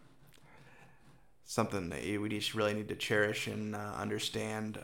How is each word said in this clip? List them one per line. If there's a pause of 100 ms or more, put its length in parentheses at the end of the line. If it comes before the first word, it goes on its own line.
(1500)
something
that
you,
we
just
really
need
to
cherish
and,
uh,
understand,